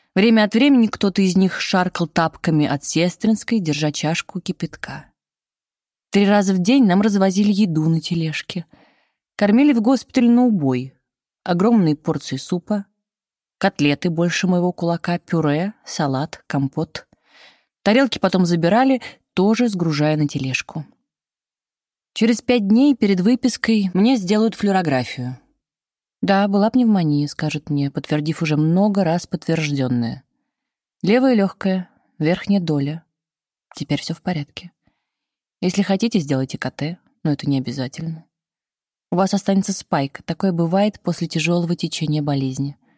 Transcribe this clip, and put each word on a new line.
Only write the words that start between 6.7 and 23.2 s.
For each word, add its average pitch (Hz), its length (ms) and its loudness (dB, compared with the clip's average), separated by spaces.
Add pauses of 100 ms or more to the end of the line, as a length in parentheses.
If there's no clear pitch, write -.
нам 190 160 4
развозили 202 480 2
еду 170 380 0
на 165 120 2
тележке. 165 680 -6 (680)
Кормили 240 380 4
в 233 80 2
госпитале 240 500 2
на 240 140 6
убой. 135 500 0 (480)
Огромные 180 540 2
порции 143 400 -4
супа, 196 500 -4 (720)
котлеты 147 520 0
больше 170 360 -2
моего 180 260 0
кулака, 170 460 -4
пюре, 160 560 -2 (100)
салат, 143 640 -6
компот. 139 640 -6 (720)
Тарелки 233 380 2
потом 185 260 2
забирали, 202 560 2 (320)
тоже 220 340 2
сгружая 156 480 0
на 151 120 0
тележку. 131 580 -8 (1300)
Через 226 300 0
пять 240 260 0
дней 254 260 4
перед 202 240 2
выпиской 220 760 0